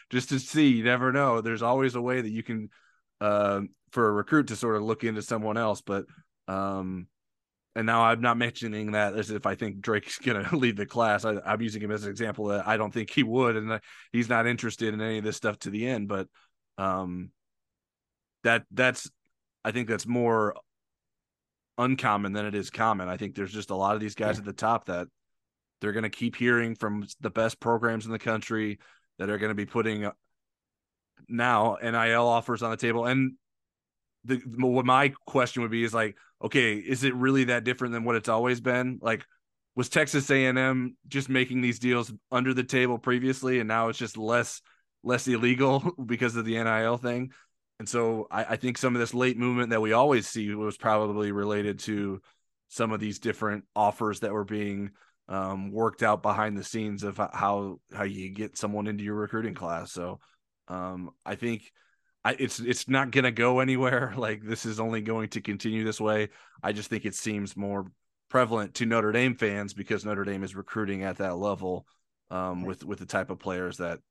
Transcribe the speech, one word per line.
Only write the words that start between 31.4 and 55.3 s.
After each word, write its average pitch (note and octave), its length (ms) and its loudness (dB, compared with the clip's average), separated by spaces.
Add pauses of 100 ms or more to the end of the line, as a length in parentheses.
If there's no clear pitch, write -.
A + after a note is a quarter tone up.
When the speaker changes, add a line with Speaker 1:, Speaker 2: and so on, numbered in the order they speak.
Speaker 1:
N A#2 200 -4
I A2+ 160 4
L A#2 160 4
offers A#2 360 2
on A2+ 80 -2
the A2 60 -2
table. A#2 280 0
And C3 280 2 (920)
the, B2+ 100 0
m-, B2 260 -6
what B2+ 240 2
my C3+ 280 4 (120)
question B2 360 0
would A#2 100 -2
be A#2 120 0
is, A2 100 -2
like, A2 220 0 (280)
okay, A2+ 320 4
is A#2+ 280 -2
it C3 120 2
really C3 300 4
that A#2+ 180 0
different B2 300 -2
than A#2 100 -4
what A#2+ 120 2
it's A2+ 140 -2
always B2 320 2
been? B2+ 400 0
Like, A2+ 240 -2 (500)
was B2 140 0
Texas D3 420 2
A C3+ 140 6
and B2+ 120 2
M C3 400 0 (100)
just C3+ 220 -4
making B2+ 320 2
these A#2+ 180 0
deals A#2+ 320 2 (200)
under B2+ 220 2
the B2 100 0
table B2 340 2
previously, B2+ 600 0
and A2 80 0
now A2+ 220 2
it's A2+ 100 -6
just A2 180 -6
less, A2+ 440 0 (420)
less B2 240 0
illegal C3 720 4
<laughs> C3 80 -8
because A#2 300 0
of A#2 100 -2
the A2+ 120 0
N A2+ 100 0
I A2 160 2
L A#2+ 140 2
thing? B2 340 -4 (480)
And G#2 80 -10
so A2+ 440 0
I, G#2+ 120 0
I A2 120 -2
think B2 240 -4
some B2 160 2
of A#2+ 40 0
this A#2 140 0
late B2 240 2
movement B2 320 0
that A2+ 120 2
we A2 120 2
always B2 340 6
see G#2+ 280 -4
was G#2 220 -4
probably G#2 540 2
related G#2 500 -2
to G2+ 400 -4 (480)
some A2+ 220 -2
of G#2+ 80 -2
these G#2 200 -4
different G#2+ 460 -2 (100)
offers G#2 460 2
that G#2 120 -2
were G#2+ 120 -2
being, G2+ 460 -4 (380)
um, F#2+ 420 -4